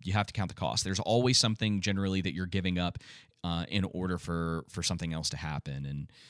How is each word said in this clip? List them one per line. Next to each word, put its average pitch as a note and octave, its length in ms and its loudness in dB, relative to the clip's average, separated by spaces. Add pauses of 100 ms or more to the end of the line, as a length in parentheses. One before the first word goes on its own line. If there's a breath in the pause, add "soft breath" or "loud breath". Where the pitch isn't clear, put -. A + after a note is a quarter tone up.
you F#2 100 -2
have G#2 140 4
to - 60 -12
count F#2+ 160 0
the - 60 -8
cost. C#2 300 -2
There's F#2+ 160 0
always B2 380 4
something A2 420 2
generally G2 420 2
that F2 100 0
you're F2+ 140 -2
giving F2+ 320 0
up, F2 200 0 (440 soft breath)
uh, E2+ 260 0
in F#2+ 160 2
order F2+ 340 -2
for, E2 500 -2
for F2 140 -6
something E2+ 300 -2
else D#2+ 180 -2
to D2 60 -2
happen. C#2+ 500 -6
And, C#2+ 260 -8 (180 soft breath)